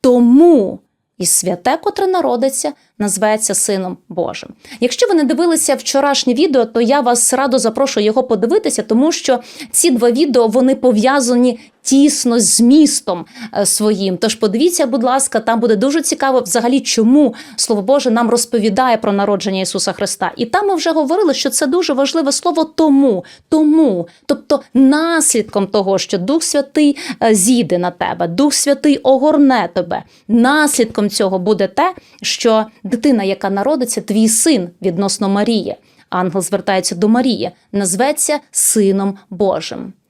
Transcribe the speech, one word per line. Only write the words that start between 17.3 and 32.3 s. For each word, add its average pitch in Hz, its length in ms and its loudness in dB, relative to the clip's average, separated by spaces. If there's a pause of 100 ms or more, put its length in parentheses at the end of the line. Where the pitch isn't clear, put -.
Слово 208 260 -2
Боже 262 280 0
нам 226 200 0
розповідає 233 680 0
про 220 160 -2
народження 196 480 -2
Ісуса 190 320 -4
Христа. 190 440 -6
І 240 100 -4
там 392 220 -2
ми 381 60 0
вже 330 180 -2
говорили, 311 420 0
що - 160 -4
це 294 160 -2
дуже 330 260 -2
важливе 277 400 -2
слово 320 320 -2
«тому». 277 600 2 (240)
Тому. 302 600 2 (180)
Тобто 285 340 -2 (140)
наслідком 269 920 2
того, 196 320 0
що 185 200 -4
Дух 269 240 -2
Святий, 285 540 0 (260)
е, 226 120 4
зійде 190 440 2
на 175 120 -2
тебе, 175 380 -4
Дух 226 260 0
Святий 277 420 0
огорне 262 800 2
тебе, 175 280 -4 (260)
наслідком 226 840 2
цього 190 280 -2
буде 190 300 0
те, 349 260 -2 (280)
що 220 440 0 (180)